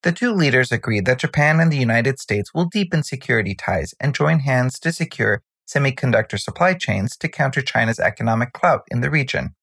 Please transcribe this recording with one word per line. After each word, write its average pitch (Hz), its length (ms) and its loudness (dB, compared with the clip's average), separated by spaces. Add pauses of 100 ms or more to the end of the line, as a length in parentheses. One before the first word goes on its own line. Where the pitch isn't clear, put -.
The 170 100 2
two 233 220 -2
leaders 131 360 2
agreed 107 360 -2
that 127 140 2
Japan 156 420 2
and 165 100 4
the 143 60 0
United 120 420 2
States 104 340 -4
will 175 120 0
deepen 175 380 0
security 113 520 -2
ties - 460 -4
and 143 120 0
join 151 260 2
hands 131 420 0
to 165 100 -2
secure 107 500 -2 (240)
semiconductor 127 720 0
supply 180 360 0
chains 104 420 -4
to - 140 -6
counter 135 320 -2
China's 117 360 0
economic 113 540 0
clout - 380 2
in 120 100 -2
the 123 100 -2
region. 143 520 -2